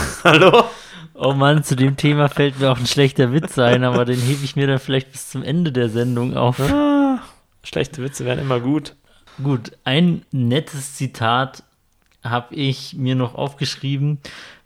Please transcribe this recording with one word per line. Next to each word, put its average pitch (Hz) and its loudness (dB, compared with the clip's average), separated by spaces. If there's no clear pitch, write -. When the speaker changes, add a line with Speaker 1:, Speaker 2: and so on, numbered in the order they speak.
Speaker 1:
<laughs> - -6
Hallo?“ 175 8
Speaker 2:
Oh 135 0
Mann, 143 4
zu - -2
dem 135 2
Thema 147 2
fällt 139 -2
mir 135 2
auch 123 0
ein 123 -2
schlechter 135 2
Witz 156 -2
ein, 123 4
aber 123 2
den 123 -2
hebe 139 -2
ich 131 -8
mir 139 0
dann 135 0
vielleicht 135 -4
bis - -16
zum 131 -8
Ende 160 -2
der 123 0
Sendung 120 -2
auf. 123 0
Speaker 1:
Ah, 285 2
schlechte 143 -6
Witze 135 -8
wären 123 -2
immer 131 -2
gut. 147 -2
Speaker 2:
Gut, 135 -2
ein 170 2
nettes 135 -2
Zitat 127 -2
hab 120 -6
ich 135 -4
mir 131 -2
noch 127 -2
aufgeschrieben, 139 -4